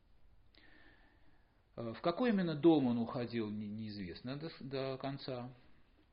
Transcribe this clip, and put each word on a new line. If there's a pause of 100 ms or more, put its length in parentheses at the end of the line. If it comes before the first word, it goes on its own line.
(1800)
Э,
в
какой
именно
дом
он
уходил,
не-,
неизвестно
до
с-,
до
конца. (600)